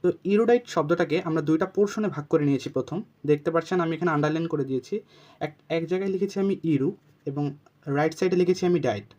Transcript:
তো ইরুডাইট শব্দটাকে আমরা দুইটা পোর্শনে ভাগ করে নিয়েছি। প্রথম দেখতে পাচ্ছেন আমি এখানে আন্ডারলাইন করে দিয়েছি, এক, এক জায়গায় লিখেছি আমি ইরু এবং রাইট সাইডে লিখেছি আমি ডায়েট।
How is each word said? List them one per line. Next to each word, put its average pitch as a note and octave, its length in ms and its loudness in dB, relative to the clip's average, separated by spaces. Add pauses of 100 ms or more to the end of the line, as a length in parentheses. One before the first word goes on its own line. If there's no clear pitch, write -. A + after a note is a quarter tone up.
তো F3+ 40 2 (260)
ইরুডাইট A#3 320 4 (100)
শব্দটাকে D#3+ 420 2 (120)
আমরা D#3+ 200 0
দুইটা D#3+ 180 2
পোর্শনে G3+ 480 0
ভাগ D3 180 -8
করে D3+ 160 4
নিয়েছি। C#3 280 0
প্রথম C3 220 -4 (320)
দেখতে D3 240 2
পাচ্ছেন E3 300 0
আমি E3 120 -2
এখানে E3+ 200 0
আন্ডারলাইন D3+ 360 0
করে C#3+ 180 -2
দিয়েছি, C3 240 -4 (460)
এক, D3+ 120 -6 (240)
এক E3 140 -2
জায়গায় F#3+ 240 -2
লিখেছি G3 300 -2
আমি G3 100 2 (180)
ইরু C#3 180 2 (400)
এবং C#3+ 140 -4 (520)
রাইট D#3 220 0
সাইডে F#3 240 2
লিখেছি F3 280 2
আমি F3 160 2
ডায়েট। G#2 220 -4 (100)